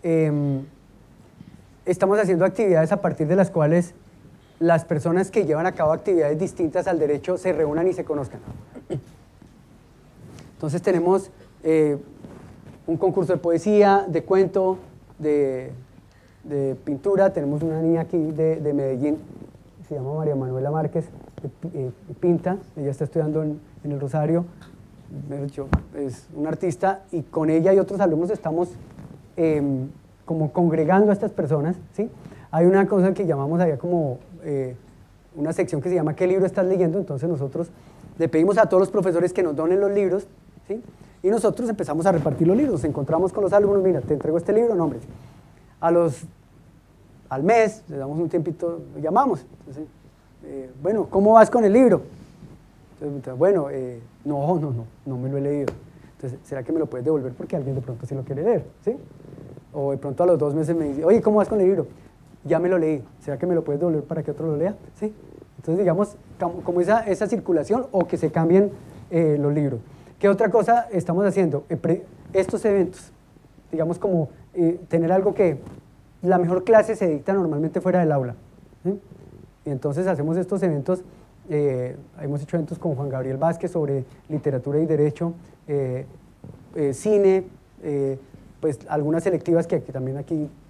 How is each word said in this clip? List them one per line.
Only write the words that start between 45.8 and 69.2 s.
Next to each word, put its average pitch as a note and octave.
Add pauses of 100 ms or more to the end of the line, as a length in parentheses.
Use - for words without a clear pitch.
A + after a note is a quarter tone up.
A E3+
los, E3+ (1080)
al C3+
mes, A3
le D3
damos C#3
un E3
tiempito, E3+ (140)
lo D3+
llamamos. F#3+ (160)
Entonces, D3 (600)
eh, C3+ (120)
"Bueno, G3
¿cómo G3+
vas A3
con A#3
el G3
libro?". A#3 (1000)
Entonces, C#3
"Bueno, E3+
eh, B2+ (240)
no, D3
no, D3
no, A#2 (220)
no C3
me C3
lo C#3
he -
leído". C#3+ (440)
Entonces, C3
"¿Será C3+
que D3+
me E3
lo D3+
puedes B2
devolver? C#3
Porque -
alguien C3+
de B2
pronto A#2+
sí C#3
lo C3
quiere C#3
leer", G3 (200)
¿sí? B3 (760)
O C#3
de C3+
pronto C#3+
a F3
los F3
dos C#3+
meses D#3+
me D#3
dice, C#3+
"Oye, G#3
¿cómo G#3
vas G3
con G#3+
el F3+
libro?". F3+ (580)
"Ya D#3
me F3+
lo F3+
leí, D#3 (180)
¿será C#3
que F3
me F3
lo D#3+
puedes C#3+
devolver D#3+
para D#3+
que -
otro D#3
lo D3+
lea?". F#3 (240)
¿Sí? G#3+ (440)
Entonces, E3
digamos, G3 (240)
como, F3
como F3
esa, G#3
esa G#3
circulación F#3+
o F3
que F#3+
se D#3+
cambien, F#3 (400)
eh, D#3+